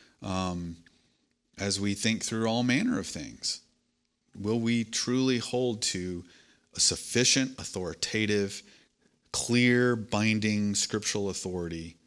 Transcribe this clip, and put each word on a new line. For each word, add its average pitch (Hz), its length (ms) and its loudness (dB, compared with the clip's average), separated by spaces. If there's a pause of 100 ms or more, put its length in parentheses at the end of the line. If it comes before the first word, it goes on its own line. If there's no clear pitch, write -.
(240)
um, 90 540 -4 (800)
as 98 240 -2
we 101 140 0
think 110 280 0
through 113 240 -2
all 120 160 2
manner 127 340 2
of 95 100 -4
things. - 520 -8 (800)
Will 107 200 0
we 117 260 2
truly 127 540 2
hold 120 420 -2
to 90 420 -4 (520)
a - 40 -2
sufficient, - 800 2
authoritative, 101 1040 -2 (680)
clear, 123 640 4
binding 104 760 0
scriptural 101 540 -2
authority 85 760 -6